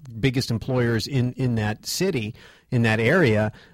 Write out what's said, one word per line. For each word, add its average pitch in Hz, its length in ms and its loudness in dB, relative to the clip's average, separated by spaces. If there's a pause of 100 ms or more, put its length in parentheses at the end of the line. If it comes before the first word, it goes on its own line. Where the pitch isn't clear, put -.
(100)
biggest 120 400 -2
employers 117 560 -2
in, 123 260 -2
in 127 220 -2
that 107 320 -4
city, 143 480 -4 (360)
in 120 120 2
that 113 180 2
area, 113 500 4 (240)